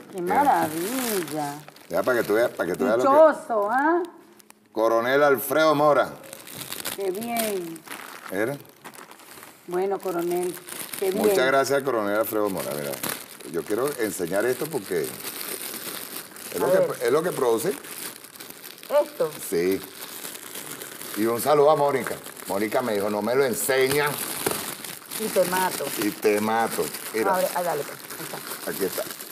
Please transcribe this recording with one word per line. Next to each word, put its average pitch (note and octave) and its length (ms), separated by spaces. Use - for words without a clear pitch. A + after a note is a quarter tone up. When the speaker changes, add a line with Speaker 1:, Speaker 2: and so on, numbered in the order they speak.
Speaker 1:
¡Qué F#3 100
Speaker 2:
Mira. G#3 220
Speaker 1:
maravilla! E3+ 1120
Speaker 2:
Ya, F#2 140
para A#2+ 180
que F2 60
tú G#2 80
veas, A#2 160
para F#2 200
que E2+ 60
tú F2 80
veas A2 120
lo - 60
que C#4 60
Speaker 1:
Dichoso, D#4 600
¿ah? D#4 320
Speaker 2:
Coronel A#2 520
Alfredo D3 520
Mora. C#3+ 380
Speaker 1:
¡Qué G3 160
bien! G#3 680
Speaker 2:
Mira. A2+ 260
Speaker 1:
Bueno, F#3 320
coronel, F3 540
qué F#3+ 120
bien. G#2+ 140
Speaker 2:
Muchas G#2 220
gracias, C3+ 360
coronel G#2+ 340
Alfredo G#2+ 320
Mora. D2+ 280
Mira, C#2+ 140
yo E2 120
quiero A#2 240
enseñar G2 460
esto B2+ 200
porque F#2 380
es - 1500
Speaker 1:
A F2+ 40
Speaker 2:
lo A#2+ 120
que, F#3 80
Speaker 1:
ver. E3+ 100
Speaker 2:
es A#2+ 80
lo D#3 120
que F3 80
produce. B2 420
Speaker 1:
¿Esto? D#3+ 300
Speaker 2:
Sí. F#2 300
Y G#2 100
un A#2 140
saludo C#3+ 320
a D#3 40
Mónica. C3+ 400
Mónica G#2+ 340
me A#2 140
dijo, G2+ 140
"No G#2 120
me A2+ 140
lo C#3 100
enseña". C3+ 600
Speaker 1:
Y A3 80
te F#3 180
mato. F#3 400
Speaker 2:
Y G#2 100
te G#2 320
mato. A2 420
Mira. A2+ 220
Speaker 1:
Abre, F#3 200
ah, F3+ 80
dale, D3+ 200
pues. - 140
Ahí E3 60
está. - 460
Speaker 2:
Aquí F#2 140
está. - 180